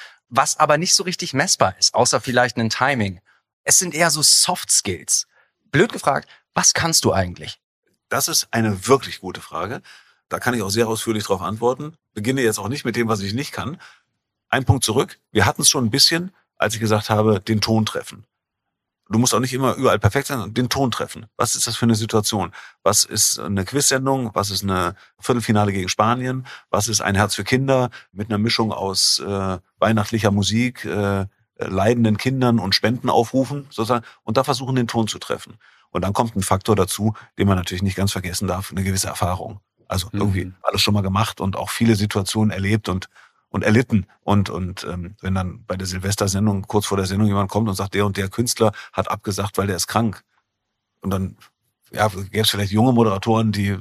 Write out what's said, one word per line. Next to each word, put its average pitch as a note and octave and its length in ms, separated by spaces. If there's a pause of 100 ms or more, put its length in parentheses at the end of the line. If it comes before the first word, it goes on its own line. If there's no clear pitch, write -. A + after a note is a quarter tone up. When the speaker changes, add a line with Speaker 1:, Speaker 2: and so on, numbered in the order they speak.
(280)
Speaker 1:
was - 300
aber D3 200
nicht F3+ 160
so G3 100
richtig F3 300
messbar C3 440
ist, - 160
außer B2 260
vielleicht B2 380
ein A2+ 120
Timing. A#2 500 (440)
Es - 140
sind F3+ 160
eher E3 160
so D3 120
Soft - 480
Skills. - 560 (440)
Blöd F#3+ 220
gefragt, C#3+ 360 (260)
was - 200
kannst E3 300
du G2 80
eigentlich? F2+ 480 (480)
Speaker 2:
Das B2+ 200
ist - 220
eine G#2+ 380
wirklich B2 320
gute F2 200
Frage. F#2 420 (460)
Da E2 100
kann B2 160
ich A2+ 80
auch F#2+ 80
sehr A2+ 180
ausführlich A2 360
drauf F#2+ 160
antworten. A#2+ 540 (200)
Beginne C3 280
jetzt - 160
auch G2 100
nicht C#3+ 160
mit A#2 120
dem, A#2 120
was G#2+ 120
ich G2 140
nicht C#3 180
kann. C#3 260 (720)
Ein B2+ 160
Punkt C3+ 200
zurück. A2+ 340 (140)
Wir G2+ 140
hatten's D3 240
schon C3+ 160
ein G#2 40
bisschen, E3+ 400 (260)
als G#2+ 180
ich G#2+ 60
gesagt G#2+ 300
habe, G#2+ 300
den A2 220
Ton A2 240
treffen. - 400 (800)
Du G#2+ 100
musst B2 160
auch G#2+ 60
nicht B2+ 120
immer B2+ 220
überall A2 240
perfekt C3+ 300
sein, A2 260
den B2 140
Ton C#3 220
treffen. - 360 (100)
Was - 180
ist B2+ 120
das A2+ 100
für - 80
eine A#2 100
Situation? G#2 580 (300)
Was - 220
ist - 340
eine F#2+ 260
Quiz-Sendung? C3+ 720
Was G2 160
ist G2 120
eine F#2 320 (240)
Viertelfinale G#2+ 540
gegen F#2 160
Spanien? B2+ 580 (240)
Was G#2 180
ist A2 140
ein G2 120
Herz G#2+ 200
für G2+ 100
Kinder C3 460 (220)
mit G2+ 180
einer G#2 80
Mischung A2 340
aus, - 540
äh, F#2+ 320 (200)
weihnachtlicher G#2+ 520
Musik, G#2+ 560
äh, G2 400 (320)
leidenden G#2+ 580
Kindern B2+ 420
und F#2+ 160
Spendenaufrufen B2+ 960
sozusagen? A#2 340 (180)
Und A2+ 160
da C3 60
versuchen, C3 320
den A#2+ 100
Ton A2+ 220
zu - 100
treffen. - 400 (320)
Und F2 120
dann G2 120
kommt A#2 220
ein F#2+ 60
Faktor G2+ 320
dazu, G#2 380 (260)
den G2+ 100
man G2 100
natürlich F#2 240
nicht F#2+ 140
ganz G2 160
vergessen F2+ 360
darf, F#2 220
eine F#2+ 120
gewisse F#2+ 260
Erfahrung. F2 520 (280)
Also F#2 240
Speaker 3:
Mhm. G2+ 80
Speaker 2:
irgendwie F#2+ 320 (100)
alles - 180
schon G#2 140
mal G#2 80
gemacht F#2+ 380
und F#2+ 160
auch - 120
viele A2+ 280
Situationen G#2 540
erlebt G2 380
und, F#2 220 (400)
und G2 120
erlitten. G#2+ 440 (160)
Und, G2+ 260
und, F2+ 360
ähm, F2+ 360
wenn F#2+ 140
dann F2+ 320
bei F#2 100
der F#2+ 100
Silvestersendung, G2+ 760
kurz G#2 240
vor G2 100
der F#2+ 80
Sendung G2 240
jemand G2+ 220
kommt A2 180
und G2 60
sagt, G2 180
der G2+ 140
und G2 100
der F#2+ 140
Künstler A2+ 420 (220)
hat - 160
abgesagt, G2+ 480
weil G2 80
der F#2+ 100
ist E2 120
krank. A2 340 (800)
Und F#2+ 80
dann, F#2+ 260 (540)
ja, G#2+ 180 (220)
gäb's A2 180
vielleicht G2+ 240
junge A#2 220
Moderatoren, A2 580
die G2+ 280